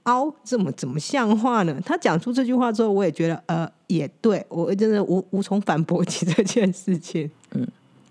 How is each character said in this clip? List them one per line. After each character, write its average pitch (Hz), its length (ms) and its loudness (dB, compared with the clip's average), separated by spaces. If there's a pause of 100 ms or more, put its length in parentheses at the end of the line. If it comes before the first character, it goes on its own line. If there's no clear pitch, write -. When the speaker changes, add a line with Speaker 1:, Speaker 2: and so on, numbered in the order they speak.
Speaker 1:
凹 262 380 0
怎 247 160 -2
么， 185 140 0
怎 - 160 -8
么 139 100 -4
像 220 380 0
话 226 280 2
呢？ 160 200 -2
他 320 140 -2
讲 180 200 2
出 240 140 -4
这 254 100 0
句 254 120 0
话 240 180 2
之 214 80 -2
后， 220 100 2
我 202 140 2
也 165 80 0
觉 165 160 0
得， 165 160 -4
呃， 165 260 -2 (180)
也 151 200 0 (140)
对， 208 260 2
我 170 260 -2
真 214 160 2
的 202 140 2
无-， 185 260 0
无 196 120 -2
从 196 180 0
反 165 240 0
驳 180 180 0
起 - 220 -2
这 175 180 2
件 196 300 2
事 185 240 -2
情。 151 340 -6 (200)
Speaker 2:
嗯， 123 160 -4 (440)